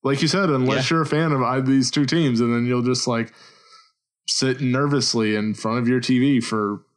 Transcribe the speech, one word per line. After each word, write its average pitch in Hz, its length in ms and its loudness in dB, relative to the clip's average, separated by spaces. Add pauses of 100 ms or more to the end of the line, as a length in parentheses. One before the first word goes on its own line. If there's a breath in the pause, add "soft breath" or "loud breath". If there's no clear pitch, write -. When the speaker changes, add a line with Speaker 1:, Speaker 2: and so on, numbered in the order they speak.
Speaker 1:
Like 139 180 0
you 160 80 0
said, 190 200 0
unless 131 400 0
Speaker 2:
Yeah. 165 60 0
Speaker 1:
you're 160 80 2
a - 40 -2
fan 156 260 0
of 131 100 0
either 127 160 0
of 131 80 -2
these 135 240 2
two 143 140 0
teams, 135 340 0
and 120 140 2
then 120 120 0
you'll 123 180 0
just, 123 220 -2
like, 113 280 -2 (960 loud breath)
sit 131 320 -2
nervously 127 760 0
in 107 200 -2
front 113 240 -4
of 117 100 0
your 127 100 2
T 123 200 0
V 135 200 4
for 107 460 -4 (120)